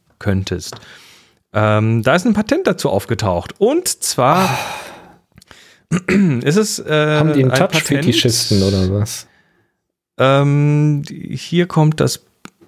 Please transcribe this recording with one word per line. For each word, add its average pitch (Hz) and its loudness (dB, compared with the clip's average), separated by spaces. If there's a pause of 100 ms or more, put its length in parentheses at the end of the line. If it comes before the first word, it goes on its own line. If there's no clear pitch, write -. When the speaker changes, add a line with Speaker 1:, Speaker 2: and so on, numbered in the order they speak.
(180)
Speaker 1:
könntest? 95 -4 (760)
Ähm, 107 2
da 131 2
ist 180 0
ein 233 4
Patent 240 0
dazu - 0
aufgetaucht. 98 -2
Und 294 0
zwar 160 0
Speaker 2:
Ah. - -10 (120)
Speaker 1:
<clears throat> 180 2
ist 143 0
es, 214 0
äh, 151 0
Speaker 2:
Haben 156 2
die 139 4
einen 131 2
Speaker 1:
ein 131 2
Speaker 2:
Touch-Fetischisten 139 0
Speaker 1:
Patent. 95 0
Speaker 2:
oder 101 0
was? - -6 (920)
Speaker 1:
Ähm, 143 2
hier - -4
kommt 156 2
das, 131 -2 (440)